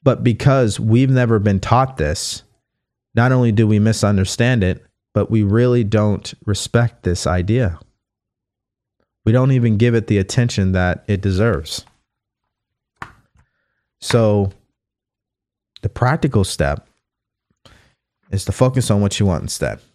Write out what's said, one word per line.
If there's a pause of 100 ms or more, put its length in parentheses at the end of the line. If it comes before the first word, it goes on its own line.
But
because
we've
never
been
taught
this, (720)
not
only
do
we
misunderstand
it, (300)
but
we
really
don't (120)
respect
this
idea. (1500)
We
don't
even
give
it
the
attention
that
it
deserves. (2250)
So (1300)
the
practical
step (1400)
is
to
focus
on
what
you
want
instead. (160)